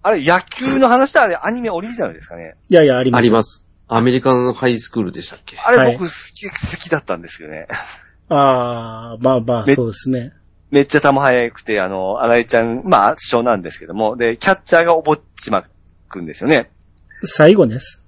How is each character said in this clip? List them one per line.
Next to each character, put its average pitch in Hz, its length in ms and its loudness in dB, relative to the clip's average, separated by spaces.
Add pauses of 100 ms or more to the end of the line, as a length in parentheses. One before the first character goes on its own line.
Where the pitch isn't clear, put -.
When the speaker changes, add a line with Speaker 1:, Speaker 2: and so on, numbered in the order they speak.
Speaker 1:
あ 196 80 0
れ、 170 140 0
野 175 160 4
球 269 380 -6
の 262 100 4
話 254 240 2
と 302 100 4
あ 233 40 4
れ、 175 140 -4
ア 185 100 -4
ニ 240 120 -8
メ 226 80 -6
オ 170 100 -6
リ 208 80 -12
ジ 233 120 -12
ナ 143 80 -2
ル 85 60 -10
で 80 60 -20
す - 80 -20
か 85 80 -18
ね？ 82 200 -18 (120)
Speaker 2:
い 190 60 2
や 165 80 8
い 151 40 6
や、 131 120 2
あ 127 40 0
り 127 80 2
ま 120 60 2
す。 - 20 4
Speaker 3:
あ 120 40 4
り 117 80 4
ま 113 120 4
す。 - 260 -10 (200)
ア 113 120 0
メ 123 120 2
リ 127 80 0
カ 131 120 2
ン 123 200 0
ハ 127 160 -2
イ 120 100 0
ス - 100 -8
ク 117 120 -4
ー 104 40 -2
ル 90 80 -6
で - 100 -14
し - 80 -14
た - 60 -20
っ - 100 -20
け？ - 180 -20
Speaker 1:
あ 226 60 2
れ 240 220 4
僕 180 120 -6
好 170 40 -8
き、 - 380 -14
Speaker 2:
は 196 60 -12
い。 - 20 -20
Speaker 1:
好 - 220 -8
き - 140 -12
だ 160 80 0
っ - 60 -10
た 90 120 -6
ん 85 60 -16
で 85 60 -20
す - 100 -18
け 80 60 -20
ど 76 60 -18
ね。 78 160 -14 (600)
Speaker 2:
あ 120 920 -2
ー、 117 40 -8
ま 131 120 2
あ 127 60 2
ま 117 220 -2
あ、 107 40 -2
Speaker 1:
め-、 139 80 4
Speaker 2:
そ 131 100 0
う - 80 -2
で - 20 -12
す - 160 -8
ね。 127 220 -6 (380)
Speaker 1:
め 143 120 4
っ 139 40 2
ち - 100 -2
ゃ 147 40 4
球 143 120 2
速 127 400 2
く - 80 -20
て、 107 200 -2
あ 92 80 -2
の、 95 320 -4
新 117 180 4
井 117 80 0
ち - 100 0
ゃ 113 80 4
ん、 117 200 -4
ま 147 200 4
あ、 104 40 4
圧 - 260 -4
勝 117 100 0
な 120 120 2
ん 95 60 -8
で 82 80 -10
す - 80 -18
け 80 80 -20
ど 85 80 -14
も、 107 220 -2
で、 117 200 -2
キ - 120 -2
ャ 190 80 2
ッ - 60 -20
チ - 140 0
ャ 165 40 6
ー 170 40 0
が 170 120 4
お 165 60 -2
ぼ 156 100 0
っ 147 80 -2 (160)
ち - 160 -6
ま 95 120 -2 (440)
く 95 120 -12
ん 87 60 -10
で 76 80 -14
す - 80 -12
よ 123 80 -2
ね。 131 200 2 (540)
Speaker 2:
最 160 300 6
後 175 140 4
で 110 100 -6
す。 - 300 -16